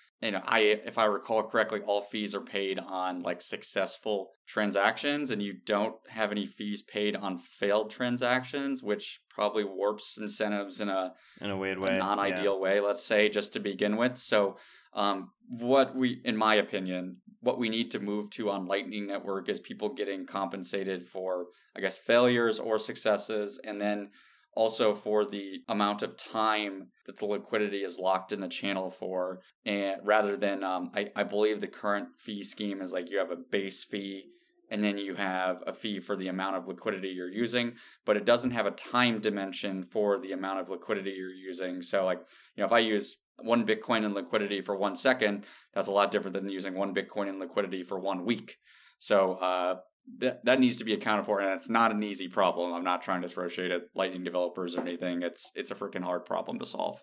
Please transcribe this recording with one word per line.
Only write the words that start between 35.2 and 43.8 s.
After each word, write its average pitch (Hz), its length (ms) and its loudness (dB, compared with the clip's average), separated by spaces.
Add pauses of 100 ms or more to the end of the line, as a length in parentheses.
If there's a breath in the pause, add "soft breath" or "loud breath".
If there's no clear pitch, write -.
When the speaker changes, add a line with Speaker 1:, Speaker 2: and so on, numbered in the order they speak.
Speaker 1:
a - 60 -6
fee 104 280 -6
for 101 160 -4
the 95 120 -4
amount 95 280 -2
of 90 120 -6
liquidity 95 400 -6
you're 90 220 -6
using, 117 440 -2 (300 loud breath)
but 107 120 4
it 101 100 0
doesn't 120 240 4
have 117 160 0
a 98 60 0
time 120 480 2
dimension 98 640 -2
for 101 360 2
the 95 120 -8
amount 95 280 -4
of 90 80 -8
liquidity 98 420 -4
you're 92 200 -8
using. 92 500 -8
So, 95 240 0
like, 92 160 2 (360 soft breath)
you - 40 -12
know, 101 60 4
if 95 60 2
I 117 80 8
use 107 380 0 (240)
one 113 240 4
Bitcoin 107 380 2